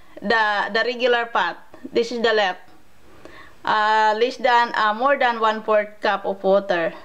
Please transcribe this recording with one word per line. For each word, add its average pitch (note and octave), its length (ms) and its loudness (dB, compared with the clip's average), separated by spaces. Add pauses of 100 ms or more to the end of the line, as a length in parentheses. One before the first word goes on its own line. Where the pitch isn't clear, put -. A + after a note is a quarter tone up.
(220)
the, G#3 520 0
the A3 120 0
regular A#3+ 400 0
pot. G#3+ 320 -2 (340)
This A#3 200 -2
is A#3 100 -6
the A3 120 2
left. G3 280 0 (1040)
Uh, G#3+ 520 2
less A#3+ 200 -2
than, A#3+ 380 2
uh, G#3+ 180 2
more C4+ 240 2
than A#3 220 0
one A3 240 0
fourth G#3+ 380 0
cup G3 240 -2
of G3 180 -6
water. F#3+ 500 2 (120)